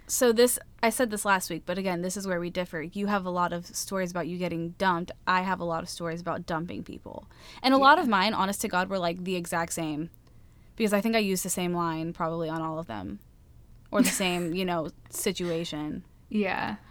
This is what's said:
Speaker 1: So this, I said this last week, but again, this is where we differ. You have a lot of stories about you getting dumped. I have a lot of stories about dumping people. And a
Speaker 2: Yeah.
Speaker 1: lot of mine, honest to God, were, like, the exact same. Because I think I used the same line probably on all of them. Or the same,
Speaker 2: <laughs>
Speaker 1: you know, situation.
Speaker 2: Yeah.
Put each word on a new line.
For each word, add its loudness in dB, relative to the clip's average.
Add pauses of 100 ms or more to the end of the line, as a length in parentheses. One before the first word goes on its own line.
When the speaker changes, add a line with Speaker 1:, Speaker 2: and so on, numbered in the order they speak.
Speaker 1:
So 4
this, 6 (240)
I 6
said 0
this -4
last 2
week, -6
but 0
again, 0
this -2
is -6
where 0
we -4
differ. -4
You -4
have 2
a -4
lot 0
of -6
stories -4
about -4
you -6
getting -2
dumped. 2 (160)
I 4
have 0
a -4
lot -2
of -10
stories -6
about -6
dumping -4
people. -14 (340)
And 4
a 8
Speaker 2:
Yeah. 6
Speaker 1:
lot 10
of 2
mine, 4
honest 0
to -2
God, 0
were, -2
like, -2
the -2
exact -4
same. -4 (680)
Because 0
I 4
think 0
I 4
used 0
the -4
same -2
line -2
probably -4
on -4
all -4
of -8
them. -8 (720)
Or 4
the 6
same, 0
Speaker 2:
<laughs> -2
Speaker 1:
you 0
know, -2 (220)
situation. -4 (240)
Speaker 2:
Yeah. -2 (140)